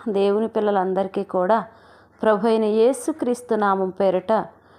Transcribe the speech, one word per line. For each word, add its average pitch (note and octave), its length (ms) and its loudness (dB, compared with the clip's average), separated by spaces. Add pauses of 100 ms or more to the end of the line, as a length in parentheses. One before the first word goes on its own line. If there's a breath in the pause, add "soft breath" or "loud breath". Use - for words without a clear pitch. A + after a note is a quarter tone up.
దేవుని G3+ 380 0
పిల్లలందరికీ G3 760 -2
కూడా F#3+ 420 0 (580 loud breath)
ప్రభు G#3+ 240 2
అయిన A3 160 2
యేసుక్రీస్తు A#3+ 920 0
నామం G3 340 0
పేరిట F#3 560 0 (340 soft breath)